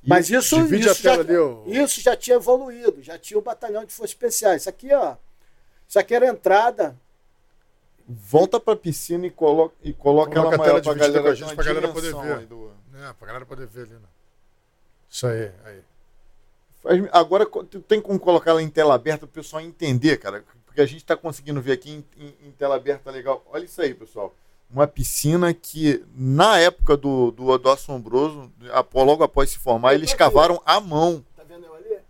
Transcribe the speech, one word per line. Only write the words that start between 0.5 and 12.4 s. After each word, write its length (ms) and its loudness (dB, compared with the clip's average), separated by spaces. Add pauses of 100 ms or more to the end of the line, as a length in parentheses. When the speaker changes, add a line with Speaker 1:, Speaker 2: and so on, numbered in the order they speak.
Speaker 1:
divide 320 2
Speaker 2:
isso 40 6
Speaker 1:
a 100 4
tela 220 4
Speaker 2:
já, 60 -6
Speaker 1:
ali, 60 4
ô. 300 -2
Speaker 2:
isso 340 -2
já 160 2
tinha 200 0
evoluído, 640 -2
já 160 -18
tinha 200 -6
o 40 -2
batalhão 420 -10
de 80 -20
forças 180 -14
especiais. 520 0
Isso 60 -8
aqui, 260 -2
ó, 220 0 (720)
isso 100 0
aqui 160 0
era 120 4
a 60 0
entrada. 640 0 (1120)
Speaker 3:
Volta 520 0
pra 160 -2
piscina 500 -8
e 40 -10
colo-, 420 0 (100)
e 100 -10
coloca 380 0
Speaker 1:
Coloca 240 0
Speaker 3:
ela 0 -
Speaker 1:
a 40 0
tela 160 2
Speaker 3:
maior 80 0
pra 100 -2
Speaker 1:
dividida 260 2
Speaker 3:
galera 40 0
Speaker 1:
com 60 2
a 60 2
gente, 140 -10
Speaker 3:
ter 20 -12
uma 60 -12
Speaker 1:
pra 80 -2
galera 280 -4
poder 160 -8
Speaker 3:
dimensão 140 -12
Speaker 1:
ver. 160 -8
Speaker 3:
aí 80 -18